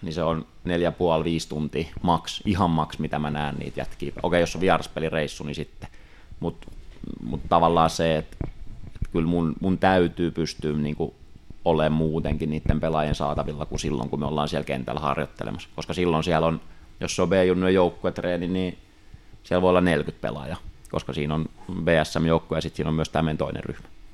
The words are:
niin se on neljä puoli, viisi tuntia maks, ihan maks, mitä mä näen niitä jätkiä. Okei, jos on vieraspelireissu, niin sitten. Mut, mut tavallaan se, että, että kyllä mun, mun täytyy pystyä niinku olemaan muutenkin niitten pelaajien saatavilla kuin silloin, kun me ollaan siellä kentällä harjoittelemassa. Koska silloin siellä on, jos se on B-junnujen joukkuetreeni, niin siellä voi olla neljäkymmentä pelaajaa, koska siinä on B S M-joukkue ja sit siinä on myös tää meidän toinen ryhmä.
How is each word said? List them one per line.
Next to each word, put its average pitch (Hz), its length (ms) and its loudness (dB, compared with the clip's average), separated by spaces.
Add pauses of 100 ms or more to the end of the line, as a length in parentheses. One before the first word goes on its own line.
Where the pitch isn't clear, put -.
niin 80 100 -6
se 82 100 -2
on 80 240 0 (180)
neljä 85 280 2
puoli, 80 320 2
viisi 82 240 0
tuntia 76 400 -4 (140)
maks, - 420 0
ihan 92 260 4
maks, 80 280 0
mitä 78 200 -2
mä 76 120 -2
näen 73 280 -2
niitä 71 220 -8
jätkiä. - 320 -6 (100)
Okei, 87 180 2
jos 85 140 0
on 82 60 -4
vieraspelireissu, 78 840 0
niin 73 100 -6
sitten. - 340 -10 (520)
Mut, - 260 -6 (580)
mut 65 240 -6
tavallaan 82 420 6
se, 82 260 2
että, - 200 -4 (500)
että - 260 -6
kyllä 82 160 2
mun, 85 320 2
mun 92 180 2
täytyy 87 520 4
pystyä 76 460 -2
niinku 76 380 -2 (500)
olemaan 78 280 4
muutenkin 78 580 0
niitten 76 300 0
pelaajien 78 340 0
saatavilla 76 520 -2
kuin 73 120 -6
silloin, 71 300 -2
kun 71 120 -4
me 73 60 -2
ollaan 76 220 0
siellä 73 160 -2
kentällä 69 360 -4
harjoittelemassa. 67 760 -4
Koska - 180 -6
silloin 85 300 2
siellä 82 220 4
on, 82 140 2 (400)
jos - 160 -4
se 92 60 2
on 90 60 2
B-junnujen 92 460 4
joukkuetreeni, 90 720 0
niin 92 300 -2 (640)
siellä 90 200 0
voi 90 80 6
olla 90 100 6
neljäkymmentä 82 400 2
pelaajaa, 65 360 -6 (340)
koska 78 220 -6
siinä 78 220 -2
on 78 120 0 (360)
B 80 60 0 (160)
S - 160 -4
M-joukkue 82 380 2
ja 78 40 -2
sit - 140 -6
siinä 76 120 -2
on 78 60 0
myös 78 140 0
tää 80 140 0
meidän 78 160 0
toinen - 260 -4
ryhmä. - 240 -10 (260)